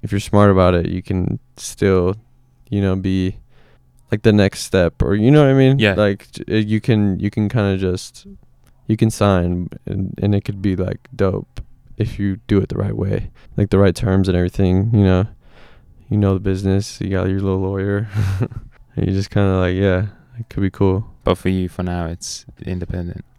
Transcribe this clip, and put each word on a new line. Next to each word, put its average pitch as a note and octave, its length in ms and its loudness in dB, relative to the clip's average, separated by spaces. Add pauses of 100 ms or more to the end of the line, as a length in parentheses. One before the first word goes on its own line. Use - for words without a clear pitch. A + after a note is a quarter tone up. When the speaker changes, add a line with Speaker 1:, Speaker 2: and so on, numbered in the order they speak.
Speaker 1:
if - 80 -8
you're G2+ 100 -2
smart G#2 300 4
about F2+ 240 4
it, E2+ 140 0
you F2+ 140 -6
can - 360 -4 (180)
still, F#2+ 600 0 (540)
you G2+ 100 -2
know, F#2+ 160 0
be, F#2+ 420 -2 (720)
like, G#2+ 120 -4
the A2+ 100 6
next G2+ 280 2
step. F2 420 0
Or, D#2+ 120 0
you G#2+ 160 2
know D3+ 140 6
what C3+ 60 4
I C3+ 40 4
mean? C3+ 240 4
Speaker 2:
Yeah. G#2+ 160 2
Speaker 1:
Like, G2+ 380 -2
j-, - 160 -14
uh, G#2+ 120 0
you G#2+ 200 0
can, G#2 400 0
you G2+ 100 -2
can G#2+ 180 -2
kinda G2 280 0
just, F#2 500 -6 (600)
you A2+ 100 0
can A2 140 2
sign, F2+ 580 0 (160)
and, F#2+ 380 -6
and G2+ 120 2
it G2+ 100 0
could G2 180 -8
be, F#2+ 140 0
like, F#2 380 -6
dope G2 460 -2 (380)
if - 200 -4
you G2 180 -2 (100)
do G2+ 120 4
it - 100 0
the - 100 -4
right G2+ 180 -2
way. G2 340 -2 (260)
Like, G2+ 140 0
the F#2+ 80 4
right F#2+ 160 4
terms F#2+ 340 0
and F2+ 80 2
everything, F#2 580 2
you G2+ 100 6
know? F#2 220 4 (840)
You G#2 80 -2
know G2+ 160 2
the F#2+ 80 0
business. G2 600 -2
You F#2+ 100 -4
got F#2+ 180 0
your F#2+ 120 -2
little F#2+ 200 -2
lawyer. G2 480 -2 (320)
<laughs> - 80 -2 (480)
And - 100 -2
you G2 60 0
just G2 180 -2
kinda, G2 280 0
like, F#2 180 0
yeah, F#2+ 300 0 (340)
it - 80 -14
could - 120 -8
be G2 100 -2
cool. F#2+ 380 0 (140)
Speaker 2:
But - 140 0
for - 140 -4
you, F#2 180 -2
for - 160 -8
now, F2 220 -4
it's - 400 -12 (160)
independent. F2+ 640 -8 (140)